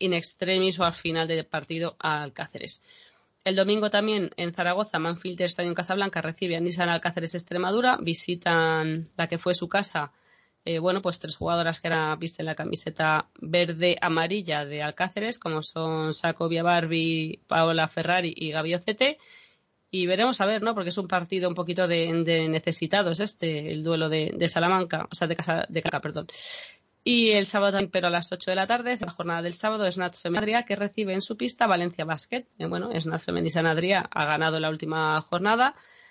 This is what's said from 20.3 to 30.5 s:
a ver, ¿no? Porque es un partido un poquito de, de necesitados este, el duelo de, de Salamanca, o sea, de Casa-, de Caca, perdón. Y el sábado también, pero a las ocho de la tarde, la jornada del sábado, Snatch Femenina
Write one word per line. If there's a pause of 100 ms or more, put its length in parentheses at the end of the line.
a
ver,
¿no?
Porque
es
un
partido
un
poquito
de, (120)
de
necesitados
este,
el
duelo
de,
de
Salamanca,
o
sea,
de
Casa-,
de
Caca,
perdón. (800)
Y
el
sábado
también,
pero
a
las
ocho
de
la
tarde,
la
jornada
del
sábado,
Snatch
Femenina